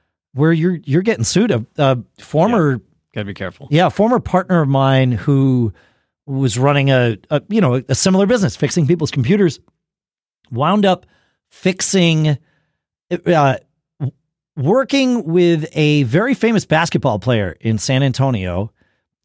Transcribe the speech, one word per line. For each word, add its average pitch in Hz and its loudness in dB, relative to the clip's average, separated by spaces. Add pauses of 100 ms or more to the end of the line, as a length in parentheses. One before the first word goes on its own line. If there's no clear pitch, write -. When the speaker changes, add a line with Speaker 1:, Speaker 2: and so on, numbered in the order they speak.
(380)
Speaker 1:
where 156 2
you're, 170 0
you're 143 0
getting 208 0
sued. 208 2
A, 117 -2 (120)
a 135 2 (240)
former 165 0
Speaker 2:
Yeah. 123 -4 (360)
Gotta 104 -8
be 98 -10
careful. - -12
Speaker 1:
Yeah, 165 2
a - 2
former 226 0
partner 180 0
of 139 0
mine 135 2
who 127 0 (540)
was 135 -2
running 139 2
a, 120 2 (140)
a, 147 0
you 220 0
know, 131 0
a 135 -2
similar 190 2
business, 202 0
fixing 151 -2
people's 156 0
computers, 165 0 (920)
wound 170 0
up 185 0 (440)
fixing, 165 0 (720)
uh, 156 2 (420)
w-, 135 -6 (440)
working 247 0
with 165 0
a 147 2
very 180 0
famous 220 0
basketball 139 -2
player 104 -2
in 110 -2
San 131 -2
Antonio 110 -2 (540)